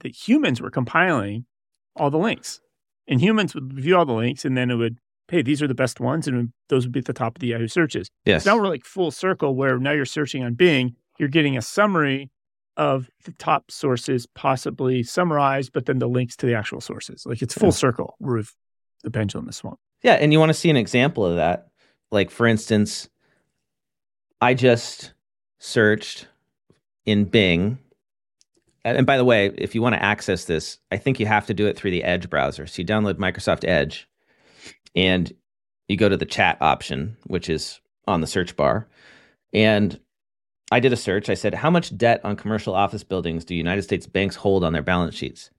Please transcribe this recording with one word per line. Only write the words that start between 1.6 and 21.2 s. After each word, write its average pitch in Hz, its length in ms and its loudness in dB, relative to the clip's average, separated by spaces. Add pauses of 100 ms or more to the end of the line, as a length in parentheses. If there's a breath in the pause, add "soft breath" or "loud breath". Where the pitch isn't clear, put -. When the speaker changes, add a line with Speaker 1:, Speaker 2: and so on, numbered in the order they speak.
Speaker 1:
all 143 160 0
the 156 80 0
links, - 420 -4 (460)
and 135 120 2
humans 202 360 2
would 135 180 -10
view 143 240 2
all 170 80 4
the 135 80 -2
links, 120 320 -2
and 131 100 0
then 127 140 0
it 123 60 0
would, 117 240 -2 (300)
"Hey, 175 120 0
these 139 220 0
are 147 40 -2
the 131 60 -2
best 127 280 -2
ones," 139 260 -2
and 120 240 -2 (160)
those 127 180 2
would 123 60 -6
be 135 80 -4
at 123 60 -8
the - 80 -6
top 113 240 -6
of - 20 -20
the 127 80 -6
Yahoo 117 220 -4
searches. 147 420 -2 (140)
Speaker 2:
Yes. 90 200 2
Speaker 1:
Now 208 120 4
we're, 202 100 0
like, 156 160 -4
full 175 280 -4
circle 160 440 -2
where 131 240 0
now 139 120 -2
you're 147 120 0
searching 135 400 -6
on 120 120 -4
Bing, 127 400 2 (220)
you're 147 120 -2
getting 143 260 2
a 131 60 -4
summary 151 680 0 (460)
of 139 340 -2 (140)
the 180 100 -18
top - 380 -2
sources, 127 540 -2
possibly 127 760 -2
summarized, 139 680 0
but 131 140 -4
then 131 140 0
the 123 100 0
links 123 280 -2
to - 80 -4
the 120 80 2
actual - 280 -6
sources. - 440 -14
Like, 123 160 -6
it's 127 120 -8
full 214 140 4
Speaker 2:
Yeah. 165 60 4
Speaker 1:
circle - 460 -2
where 127 160 -4
we've, 110 200 -8 (480)
the 117 80 -8
pendulum 110 340 -6
has - 120 -16
swung. - 200 -14 (240)
Speaker 2:
Yeah, 247 120 6
and 151 200 4
you 156 60 8
wanna 156 140 6
see 170 160 0
an 151 80 6
example 123 480 2